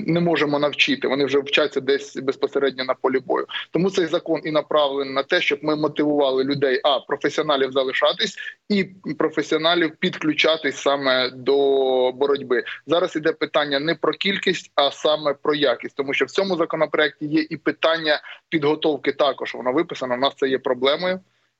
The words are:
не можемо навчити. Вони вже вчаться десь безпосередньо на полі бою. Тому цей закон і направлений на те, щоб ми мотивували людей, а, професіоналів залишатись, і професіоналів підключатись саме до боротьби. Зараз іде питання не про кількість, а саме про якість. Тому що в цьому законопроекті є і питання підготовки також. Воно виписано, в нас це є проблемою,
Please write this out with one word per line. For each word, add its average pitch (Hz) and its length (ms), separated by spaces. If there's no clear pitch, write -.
не 170 140
можемо 151 380
навчити. 143 500
Вони 139 160
вже 135 140
вчаться 143 420
десь 135 360
безпосередньо 135 680
на 127 100
полі 131 240
бою. 127 280
Тому 180 180
цей 185 160
закон 160 380
і 160 60
направлений 139 640
на 135 80
те, 170 180
щоб 143 220
ми 156 140
мотивували 147 680
людей, 135 400
а, 135 160
професіоналів 143 720
залишатись, 151 640
і 196 160
професіоналів 156 760
підключатись 156 800
саме 131 540
до 131 260
боротьби. 127 520
Зараз 170 300
іде 160 160
питання 147 480
не 160 140
про 156 180
кількість, - 600
а 143 160
саме 151 440
про 151 200
якість. 123 420
Тому 139 180
що 139 100
в 127 60
цьому 196 260
законопроекті 156 720
є 156 240
і 160 60
питання 160 640
підготовки 151 640
також. 131 420
Воно 123 180
виписано, 139 420
в 123 40
нас 131 180
це 139 120
є 131 100
проблемою, 151 640